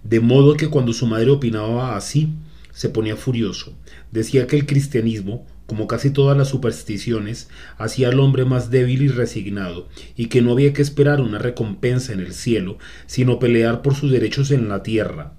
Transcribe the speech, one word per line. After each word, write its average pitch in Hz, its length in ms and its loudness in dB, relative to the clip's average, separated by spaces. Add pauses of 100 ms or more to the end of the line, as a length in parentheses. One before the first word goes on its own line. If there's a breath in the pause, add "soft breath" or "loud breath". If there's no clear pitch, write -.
De 113 160 2
modo 139 380 6
que 156 100 -2
cuando 123 260 0
su 123 140 -4
madre 113 240 2
opinaba 117 680 -2
así, 151 340 -2 (420 loud breath)
se - 160 -6
ponía 110 260 -2
furioso. 113 580 -6 (380 loud breath)
Decía 127 380 0
que 151 80 0
el 143 100 0
cristianismo, 113 800 -2 (200)
como 107 200 -6
casi 117 240 -2
todas 139 260 4
las 135 120 2
supersticiones, 110 1000 -6 (300 loud breath)
hacía 120 300 0
al 131 100 4
hombre 135 260 4
más 123 240 0
débil 127 340 2
y 143 60 4
resignado, 101 800 -4 (280 loud breath)
y 117 100 -4
que 123 160 4
no 120 80 4
había 139 220 4
que 143 100 0
esperar 143 380 2
una 104 180 -2
recompensa 123 760 -4
en 98 60 -6
el 90 140 -8
cielo, 101 460 -2 (280 loud breath)
sino 123 320 0
pelear 117 420 2
por 139 140 2
sus 139 160 -2
derechos 127 400 0
en 120 180 2
la 98 140 -4
tierra. 92 560 -4